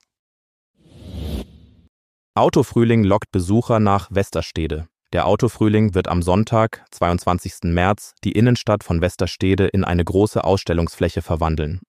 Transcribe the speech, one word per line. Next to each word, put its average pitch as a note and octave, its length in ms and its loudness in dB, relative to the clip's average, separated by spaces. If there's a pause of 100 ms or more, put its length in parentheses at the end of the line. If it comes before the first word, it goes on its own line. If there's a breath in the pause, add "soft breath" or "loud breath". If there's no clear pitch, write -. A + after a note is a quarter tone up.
(2250)
Autofrühling A#2 680 2
lockt G2 280 0
Besucher G#2 480 0
nach G2+ 300 2
Westerstede. D#2+ 760 -4 (260)
Der E2+ 140 -2
Autofrühling G#2+ 680 2
wird F2+ 140 0
am F2 160 0
Sonntag, A2 680 0
zweiundzwanzigsten F2 840 -2
März, F#2 400 0 (100)
die G2+ 100 -2
Innenstadt A2+ 500 2
von E2+ 160 -2
Westerstede F#2+ 680 0
in - 180 -2
eine F2 180 0
große F#2+ 400 0
Ausstellungsfläche E2+ 800 -2
verwandeln. D#2+ 680 -4